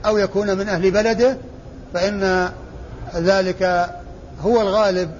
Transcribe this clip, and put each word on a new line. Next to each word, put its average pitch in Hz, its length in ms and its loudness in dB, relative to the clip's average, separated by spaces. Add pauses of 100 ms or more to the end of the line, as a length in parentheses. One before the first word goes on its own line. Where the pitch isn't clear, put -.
أو 214 120 2
يكون 196 400 0
من 202 120 -4
أهل 190 220 2
بلده، 226 460 2 (560)
فإن 185 560 0 (640)
ذلك 180 760 2 (520)
هو 226 200 4
الغالب 190 480 2 (100)